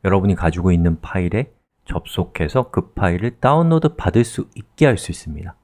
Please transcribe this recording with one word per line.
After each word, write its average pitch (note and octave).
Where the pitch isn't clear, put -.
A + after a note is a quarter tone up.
여러분이 F#2+
가지고 F2
있는 E2+
파일에 F#2+
접속해서 -
그 -
파일을 G2
다운로드 D#3+
받을 -
수 -
있게 -
할 A#2
수 -
있습니다. D#2+